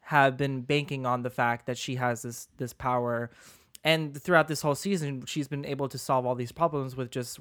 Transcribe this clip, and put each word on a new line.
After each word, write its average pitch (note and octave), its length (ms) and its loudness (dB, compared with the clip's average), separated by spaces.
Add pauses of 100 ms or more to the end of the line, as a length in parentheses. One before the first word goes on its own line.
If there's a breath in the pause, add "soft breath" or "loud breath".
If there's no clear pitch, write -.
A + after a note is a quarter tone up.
have C#3 360 6
been C3+ 260 0
banking C#3+ 440 0
on, B2 160 2
the B2 80 -4
fact A#2+ 360 0
that B2 120 -4
she C3 180 -4
has B2 260 0
this, A#2+ 340 -10
this B2 160 -6
power. A#2+ 580 -2 (540 loud breath)
And D#3 360 0
throughout D#3+ 280 6
this D3 140 -4
whole D3 120 2
season, C#3+ 520 -2
she's C#3+ 220 -4
been C#3+ 160 -4
able C#3 260 -2
to C3+ 80 -10
solve C3 280 2
all B2+ 80 2
these B2 180 -4
problems C#3+ 440 -2
with B2 140 -6
just - 300 -6